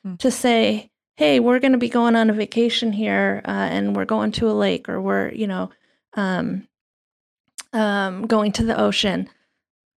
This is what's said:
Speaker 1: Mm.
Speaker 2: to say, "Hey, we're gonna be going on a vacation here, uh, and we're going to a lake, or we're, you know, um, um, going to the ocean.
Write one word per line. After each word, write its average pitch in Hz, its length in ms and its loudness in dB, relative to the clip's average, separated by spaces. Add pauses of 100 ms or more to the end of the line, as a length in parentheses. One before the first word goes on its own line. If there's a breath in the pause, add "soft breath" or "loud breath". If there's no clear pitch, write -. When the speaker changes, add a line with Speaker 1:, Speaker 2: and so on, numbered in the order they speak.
Speaker 1:
Mm. 185 120 -10
Speaker 2:
to 254 120 0
say, 226 600 0 (260)
"Hey, 285 240 4
we're 247 180 4
gonna 262 180 4
be 233 140 0
going 233 260 2
on 220 140 4
a - 20 4
vacation 226 600 0
here, 196 540 0
uh, - 40 -6
and 202 440 -2
we're 196 120 -2
going 214 260 -2
to 226 160 0
a 214 80 0
lake, 196 320 0
or 185 140 -4
we're, 196 300 -2
you 220 140 -4
know, 185 220 -4 (460 soft breath)
um, 190 520 -4 (1080)
um, 202 540 -2
going 214 260 2
to 226 120 0
the 226 140 -2
ocean. 196 500 0 (720)